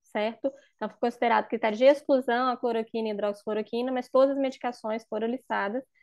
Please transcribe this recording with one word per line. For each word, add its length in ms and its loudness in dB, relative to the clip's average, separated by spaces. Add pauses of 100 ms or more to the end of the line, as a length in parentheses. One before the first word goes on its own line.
certo? 500 -4 (240)
Então, 140 -6
foi 100 -20
considerado 480 2
critério 300 -2
de 60 4
exclusão 640 4
a 80 -2
cloroquina 500 -4
e 40 -2
hidroxicloroquina, 760 -4
mas 200 -6
todas 260 4
as 60 0
medicações 640 -6
foram 200 -4
listadas. 540 -4 (200)